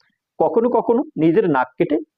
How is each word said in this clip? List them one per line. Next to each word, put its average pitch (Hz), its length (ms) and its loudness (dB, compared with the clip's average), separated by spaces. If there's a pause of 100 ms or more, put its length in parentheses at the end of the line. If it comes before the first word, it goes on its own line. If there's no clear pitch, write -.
(400)
কখনো 226 300 0
কখনো 233 320 0 (140)
নিজের 165 340 2
নাক 131 260 0
কেটে 165 220 -2 (200)